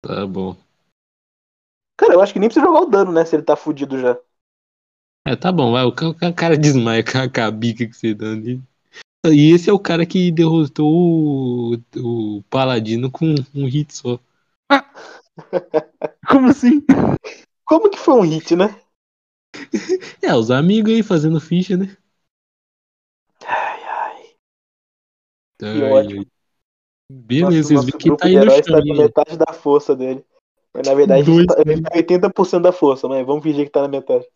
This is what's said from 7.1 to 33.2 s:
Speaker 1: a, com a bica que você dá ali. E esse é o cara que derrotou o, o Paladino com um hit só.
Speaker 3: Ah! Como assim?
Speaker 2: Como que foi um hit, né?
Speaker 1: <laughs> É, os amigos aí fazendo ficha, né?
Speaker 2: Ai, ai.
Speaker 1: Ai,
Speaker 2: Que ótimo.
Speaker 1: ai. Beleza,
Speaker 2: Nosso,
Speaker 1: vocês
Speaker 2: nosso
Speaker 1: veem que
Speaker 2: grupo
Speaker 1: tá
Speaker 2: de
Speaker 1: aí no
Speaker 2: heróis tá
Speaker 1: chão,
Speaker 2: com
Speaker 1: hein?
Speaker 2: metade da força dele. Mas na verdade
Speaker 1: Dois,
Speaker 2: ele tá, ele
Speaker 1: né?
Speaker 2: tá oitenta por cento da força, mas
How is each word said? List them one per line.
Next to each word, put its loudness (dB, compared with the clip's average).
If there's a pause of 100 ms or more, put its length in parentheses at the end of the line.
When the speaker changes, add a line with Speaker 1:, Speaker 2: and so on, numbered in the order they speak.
Speaker 1:
a, -4
com -4
a -2
bica -6
que -18
você -6
dá -10
ali. -10 (640)
E 6
esse 2
é 4
o 2
cara -2
que -2
derrotou 0
o, -2 (640)
o -14
Paladino -2
com -6 (280)
um -6
hit -6
só. -8 (500)
Speaker 3:
Ah! 0 (1400)
Como 4
assim? 2 (800)
Speaker 2:
Como 2
que -2
foi 2
um 6
hit, -2
né? 2 (880)
Speaker 1:
<laughs> -8
É, 0
os 0
amigos 0
aí 0
fazendo -2
ficha, -4
né? -6 (1500)
Speaker 2:
Ai, -8
ai. -12 (1400)
Speaker 1:
Ai, -8
Speaker 2:
Que -2
ótimo. 2
Speaker 1:
ai. -10 (840)
Beleza, -2
Speaker 2:
Nosso, 4 (120)
Speaker 1:
vocês 4
Speaker 2:
nosso 2
Speaker 1:
veem -6
que -14
Speaker 2:
grupo 0
Speaker 1:
tá 2
Speaker 2:
de 4
Speaker 1:
aí 6
no 8
Speaker 2:
heróis 6
tá -2
Speaker 1:
chão, 6
Speaker 2:
com -4
Speaker 1:
hein? -2
Speaker 2:
metade 0
da 0
força 0
dele. -6 (500)
Mas -8
na 2
verdade 4
Speaker 1:
Dois, 6
Speaker 2:
ele 6
tá, 0
ele 2
Speaker 1:
né? -6
Speaker 2:
tá -4
oitenta 0
por 0
cento -2
da 4
força, 0
mas -4